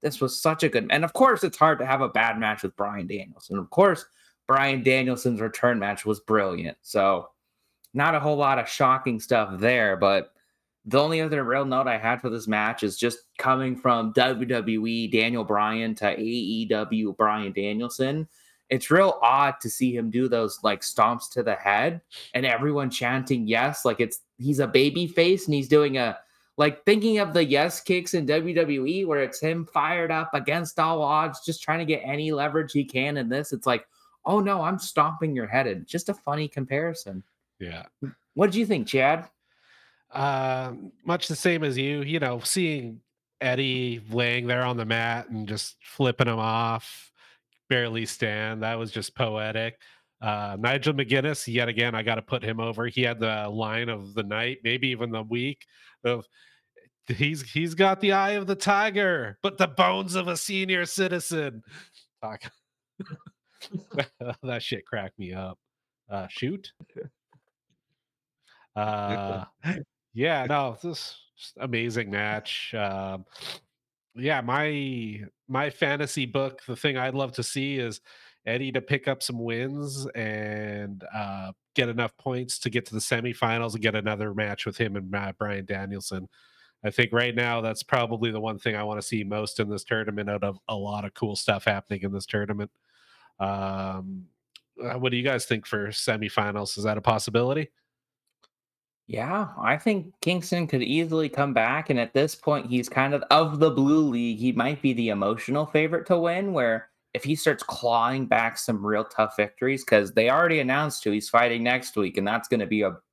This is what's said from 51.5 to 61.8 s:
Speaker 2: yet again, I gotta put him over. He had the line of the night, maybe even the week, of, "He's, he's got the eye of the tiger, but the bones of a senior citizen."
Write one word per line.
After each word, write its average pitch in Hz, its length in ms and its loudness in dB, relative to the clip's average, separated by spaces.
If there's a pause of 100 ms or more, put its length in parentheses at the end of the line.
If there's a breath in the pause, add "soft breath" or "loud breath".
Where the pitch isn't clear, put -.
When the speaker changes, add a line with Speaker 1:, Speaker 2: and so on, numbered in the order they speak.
Speaker 2:
yet 120 160 0
again, 117 260 0
I 113 80 -4
gotta 110 200 -2
put 127 200 -6
him 113 180 -4
over. 113 260 -4
He 120 160 -2
had 117 180 -2
the 107 280 -2
line 110 400 -4
of 101 260 -10
the 110 80 -4
night, 113 400 -4
maybe 120 260 -2
even 120 240 -4
the 110 100 -6
week, 120 440 -6 (380 soft breath)
of, 120 220 -2 (840 soft breath)
"He's, 143 420 -2
he's 160 240 -4
got 190 260 4
the 196 120 2
eye 196 200 2
of 202 140 -4
the 196 100 0
tiger, 196 840 0
but 196 160 -2
the 185 100 4
bones 185 460 2
of 185 140 -2
a 175 80 -4
senior 190 500 -2
citizen." 165 760 -2 (600 loud breath)